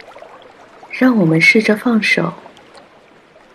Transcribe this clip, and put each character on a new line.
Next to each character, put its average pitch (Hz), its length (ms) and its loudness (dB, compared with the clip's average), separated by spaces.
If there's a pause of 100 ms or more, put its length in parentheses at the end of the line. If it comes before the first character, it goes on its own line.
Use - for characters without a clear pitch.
(960)
让 254 200 2
我 185 80 2
们 160 160 2
试 208 200 2
着 214 140 0
放 220 260 -2
手， 170 320 -2 (1200)